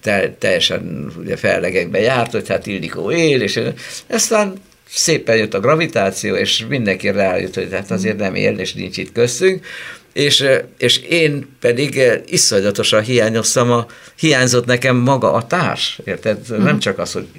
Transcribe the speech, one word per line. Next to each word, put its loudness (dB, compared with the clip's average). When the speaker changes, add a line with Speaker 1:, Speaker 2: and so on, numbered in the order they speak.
Speaker 1:
te-, 0
teljesen -2
ugye -6
fellegekbe 0
járt, 0
hogy -4
hát -2
Ildikó -6
él, 2
és -2
aztán 0
szépen 0
jött 0
a 0
gravitáció, 0
és 0
mindenki 0
rájött, 0
hogy -4
hát -4
azért -2
nem -4
él, 0
és -6
nincs -8
itt -8
köztünk, 0
és, 2
és 2
én 0
pedig 0
iszonyatosan 2
hiányoztam, 2
a, 2
hiányzott 2
nekem 2
maga 4
a 0
társ, -2
érted? -2
Speaker 2:
Mhm. 0
Speaker 1:
Nem 4
csak -2
az, -6
hogy -6